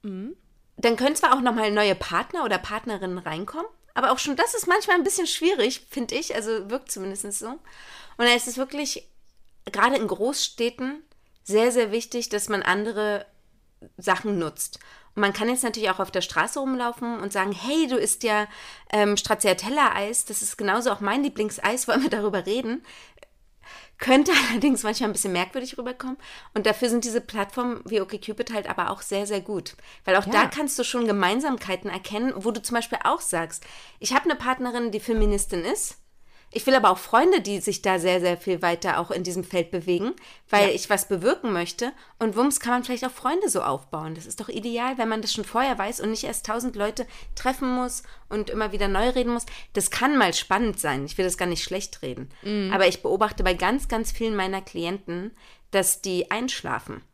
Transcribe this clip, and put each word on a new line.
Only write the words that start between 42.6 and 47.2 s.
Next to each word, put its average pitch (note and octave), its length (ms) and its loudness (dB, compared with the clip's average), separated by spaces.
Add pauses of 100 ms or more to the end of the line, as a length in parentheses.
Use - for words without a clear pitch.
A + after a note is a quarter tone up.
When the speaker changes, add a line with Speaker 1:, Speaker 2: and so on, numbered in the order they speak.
Speaker 2:
man B3 100 0
vielleicht B3+ 240 -4
auch B3 40 -4
Freunde E4+ 380 0
so - 140 0
aufbauen. D#3 500 -4
Das E3 140 -14
ist - 120 -12
doch G3+ 100 -10
ideal, A#3+ 500 -4
wenn B3+ 100 0
man A3 140 -2
das F3 100 -2
schon G#3 120 -4
vorher B3 340 0
weiß G#3 200 -4
und G#3+ 120 -2
nicht A3 140 -4
erst A#3 200 -6
tausend A#3 300 -4
Leute G#3+ 320 -2 (260)